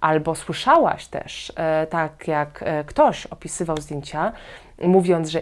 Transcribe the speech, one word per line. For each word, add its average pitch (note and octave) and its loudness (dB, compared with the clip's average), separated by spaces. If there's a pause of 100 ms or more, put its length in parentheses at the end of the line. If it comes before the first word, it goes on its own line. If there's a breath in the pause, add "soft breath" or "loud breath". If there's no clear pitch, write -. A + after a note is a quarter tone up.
albo D#3+ 2
słyszałaś B3 2
też, - -12
e, D#3+ 0
tak D#3+ -4
jak, D3 -2
e, D3+ -2
ktoś B3 2
opisywał E3 -6
zdjęcia, D3+ -6 (500 loud breath)
mówiąc, F3 4
że D#3+ -4